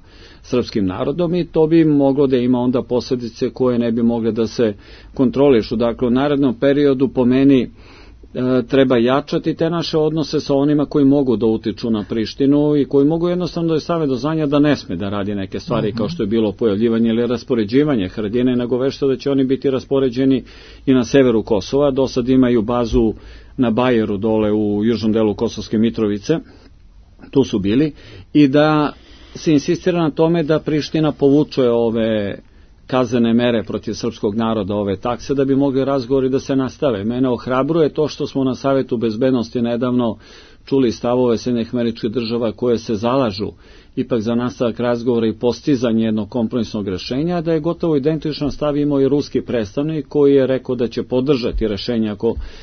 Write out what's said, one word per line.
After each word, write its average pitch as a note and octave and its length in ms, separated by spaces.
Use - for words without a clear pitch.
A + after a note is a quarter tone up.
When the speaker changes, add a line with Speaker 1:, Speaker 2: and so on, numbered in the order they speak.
Speaker 1:
srpskim A#2 440
narodom C#3+ 480
i F3 100
to D#3+ 220
bi E3 180
moglo C#3+ 420
da C3 100
ima B2 240
onda B2 220
posledice A#2+ 680
koje B2 280
ne A#2 140
bi A#2 100
mogle A#2 300
da A2 140
se G#2+ 280
kontrolišu. B2+ 600
Dakle, A#2 320
u - 20
narednom C#3 440
periodu, C#3 540
po B2 160
meni, C3 380
e, - 60
treba C3 340
jačati C#3+ 580
te E3 160
naše E3 280
odnose D#3 420
sa C#3 140
onima D3 300
koji C#3+ 200
mogu C3+ 320
da A2 100
utiču A2 440
na G#2+ 180
Prištinu C#3 680
i C#3 80
koji C#3 220
mogu E3 220
jednostavno E3+ 460
da D3+ 60
stave E3 260
do C3 80
znanja D3+ 320
da C#3+ 120
ne D3 180
sme - 200
da G2 120
radi G2+ 260
neke G2 260
stvari, A2 280
Speaker 2:
Mhm. G#2 80
Speaker 1:
kao A2 120
što F2 140
je G#2+ 40
bilo A2 260
pojavljivanje A2+ 560
ili A#2 180
raspoređivanje A#2 800
Haradine, A#2+ 480
nego B2 220
već C3 220
da C3+ 160
će C#3 140
oni C3+ 140
biti C3 260
raspoređeni C3 760
i C3 80
na B2+ 100
severu A#2+ 380
Kosova. C3 480
Do C3 180
sad A#2+ 200
imaju B2+ 340
bazu A#2 500
na A#2+ 140
Bajeru, A2 460
dole G#2+ 360
u G#2 320
južnom A2 280
delu A2 220
Kosovske A2 440
Mitrovice, A2 600
tu C3+ 140
su A2+ 140
bili, A#2+ 340
i D3 160
da D3+ 440
se - 180
insistira E3+ 500
na D#3 80
tome E3 320
da D3+ 160
Priština D3+ 540
povuče C#3+ 500
ove A2+ 760
kaznene A#2+ 480
mere A#2+ 280
protiv G#2+ 320
srpskog A2 400
naroda, A2 400
ove G2+ 220
takse, A#2+ 380
da C3+ 100
bi C3+ 120
mogli C3+ 280
razgovori C3 440
da C3 120
se C3+ 160
nastave. B2 480
Mene B2 240
ohrabruje C3+ 600
to D3+ 200
što - 180
smo C3+ 180
na C3 100
Savetu C3+ 420
bezbednosti A#2 680
nedavno A#2+ 540
čuli C3 280
stavove A#2+ 460
Sjedinjenih A#2+ 360
Američkih A#2 360
Država A#2 420
koje A#2+ 260
se A2+ 160
zalažu G#2+ 580
ipak B2+ 240
za A#2 140
nastavak A#2+ 460
razgovora A#2+ 460
i A2 60
postizanje A#2 720
jednog G#2+ 240
kompromisnog A2 600
rešenja, C#3+ 520
da E3 120
je D#3+ 80
gotovo E3 360
identičan D3 540
stav D3 260
imao D3 240
i C3+ 80
ruski C3+ 320
predstavnik C#3 680
koji C#3+ 260
je C3+ 120
rekao B2+ 280
da A#2+ 140
će A#2 140
podržati B2 680
rešenje A2 420
ako G#2 240